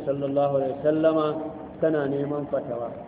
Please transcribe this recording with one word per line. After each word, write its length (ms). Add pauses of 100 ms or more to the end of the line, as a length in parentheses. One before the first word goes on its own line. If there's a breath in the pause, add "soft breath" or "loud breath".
sallallahu 520
alaihi 220
wasallama 480 (540)
tana 260
neman 400
fatawa. 460 (160)